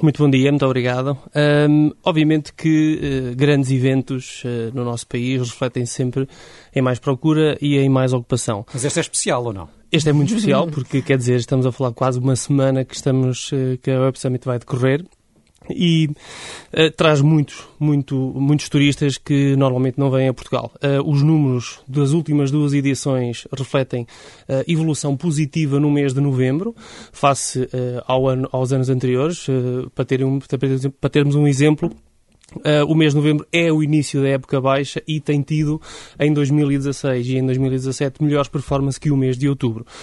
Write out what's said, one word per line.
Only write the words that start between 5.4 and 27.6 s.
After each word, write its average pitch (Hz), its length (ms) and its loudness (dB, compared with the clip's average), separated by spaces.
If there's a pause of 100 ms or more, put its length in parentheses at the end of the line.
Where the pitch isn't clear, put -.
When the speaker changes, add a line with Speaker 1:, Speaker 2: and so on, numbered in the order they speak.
Speaker 1:
refletem 123 440 -4
sempre 135 440 -4 (440)
em 135 80 0
mais 127 160 0
procura 151 640 0
e 147 160 2
em 135 120 4
mais 131 240 2
ocupação. 120 600 -2
Speaker 2:
Mas 127 120 -4
este 147 140 -2
é - 20 2
especial 139 420 -2
ou 113 100 -6
não? 87 140 -12 (240)
Speaker 1:
Este 156 180 2
é 147 40 4
muito 147 160 2
especial 175 360 2
Speaker 3:
<laughs> 160 80 -6
Speaker 1:
porque, 135 300 -4
quer 135 160 2
dizer, 123 160 0
estamos 131 320 0
a 127 40 -2
falar 123 200 -4
quase 127 260 -2
uma 131 180 0
semana 135 480 0
que - 120 -16
estamos, 131 580 -2
eh, 131 260 -2
que - 120 -4
a 131 80 0
Web 131 180 0
Summit 127 260 -4
vai 123 140 -4
decorrer. 131 480 -2 (640)
E, 160 400 2 (640)
eh, 160 160 4
traz 156 320 2
muitos, 151 420 2 (160)
muito, 143 360 0 (200)
muitos 139 320 0
turistas 143 500 0
que 139 380 0
normalmente 131 420 0
não 139 140 0
vêm 131 160 2
a 127 60 0
Portugal. 123 360 -6 (120)
Eh, 139 180 0
os 143 240 0
números 143 640 0
das 135 240 0
últimas 147 400 0
duas 147 220 0
edições 131 760 -2
refletem, 131 560 -4 (440)
eh, 135 180 -2
evolução 156 480 0
positiva 147 640 -2
no 147 100 2
mês 143 240 0
de 135 60 -2
novembro, 143 560 0 (380)
face, 135 580 -2